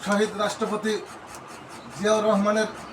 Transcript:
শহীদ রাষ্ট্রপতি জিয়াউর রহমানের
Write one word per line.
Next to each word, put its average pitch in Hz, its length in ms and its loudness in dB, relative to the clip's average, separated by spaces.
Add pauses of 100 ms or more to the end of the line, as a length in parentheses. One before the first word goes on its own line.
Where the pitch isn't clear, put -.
শহীদ 208 260 2 (120)
রাষ্ট্রপতি 208 520 0 (1000)
জিয়াউর 208 280 4
রহমানের 214 440 4 (240)